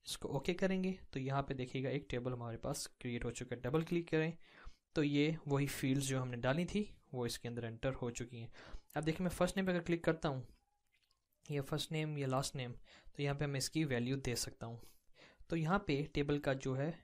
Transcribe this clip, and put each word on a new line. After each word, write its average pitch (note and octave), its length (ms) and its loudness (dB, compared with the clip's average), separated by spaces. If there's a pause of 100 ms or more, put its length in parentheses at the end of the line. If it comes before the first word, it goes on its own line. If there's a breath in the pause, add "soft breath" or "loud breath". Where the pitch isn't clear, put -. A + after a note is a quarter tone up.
इसको - 220 -6
ओके - 260 2
करेंगे F#3 380 2 (200)
तो C3+ 80 -2
यहाँ C3+ 220 2
पे C#3 120 -2
देखिएगा B2+ 360 -2
एक C3+ 200 -2
टेबल B2 220 0
हमारे A#2 240 -4
पास C3 300 -4 (140)
क्रिएट A#2+ 240 -2
हो A#2+ 60 0
चुका B2 260 -6
है। B2+ 60 -10
डबल C#3+ 200 2
क्लिक E3+ 280 0
करें D#3+ 260 2 (580 loud breath)
तो D#3+ 80 4
ये D3 340 4 (120)
वही C#3 180 4
फील्ड्स C3+ 400 2
जो C3+ 140 2
हमने B2 160 -2
डाली C3 280 2
थी G3+ 180 0 (320)
वो B2 120 0
इसके A#2 220 -4
अंदर A#2+ 160 -4
एंटर A#2 300 -2
हो B2+ 160 -2
चुकी A#2 300 -8
हैं। A#2 120 -12 (440 loud breath)
अब D3+ 80 0
देखिए D#3+ 200 0
मैं F3 60 2
फर्स्ट F3+ 260 2
नेम F#3+ 100 2
पे F#3 60 4
अगर F3 80 2
क्लिक E3+ 240 0
करता E3 240 2
हूँ C3 180 -2 (1000)
या C#3+ 160 -2
फर्स्ट D3 300 -4
नेम D#3 260 -2
या C#3 80 0
लास्ट C3 300 0
नेम, B2 160 -4 (440 loud breath)
तो C#3+ 60 -2
यहाँ C#3+ 140 2
पे D3 100 0
मैं C#3 120 0
इसकी D#3 260 2
वैल्यू B2+ 340 2
दे B2+ 180 -2
सकता - 300 -6
हूँ। A#2 140 -8 (680 loud breath)
तो E3+ 60 0
यहाँ E3 300 4
पे C#3+ 160 2 (120)
टेबल D3 240 2
का C#3+ 160 2
जो C3+ 200 0
है C#3 180 0 (120)